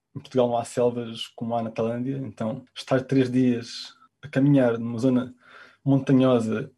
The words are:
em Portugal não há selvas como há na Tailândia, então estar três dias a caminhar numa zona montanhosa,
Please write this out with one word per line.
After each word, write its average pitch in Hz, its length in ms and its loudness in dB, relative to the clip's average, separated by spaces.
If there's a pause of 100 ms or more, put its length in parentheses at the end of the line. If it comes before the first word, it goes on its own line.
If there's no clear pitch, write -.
(140)
em 143 60 -14
Portugal 123 280 0
não 117 100 -2
há 117 60 -4
selvas 120 640 -4
como 117 260 -8
há 117 80 -2
na 113 80 -6
Tailândia, 120 480 -4
então 113 560 -8
estar - 300 -2
três 131 260 2
dias 123 640 -2 (260)
a - 80 -16
caminhar 135 500 4
numa 117 200 -6
zona 123 360 0 (480)
montanhosa, 131 960 2